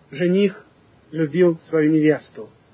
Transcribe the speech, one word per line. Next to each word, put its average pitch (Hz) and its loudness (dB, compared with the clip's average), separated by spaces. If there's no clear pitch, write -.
жених 180 -2
любил 160 0
свою 156 0
невесту. 151 -2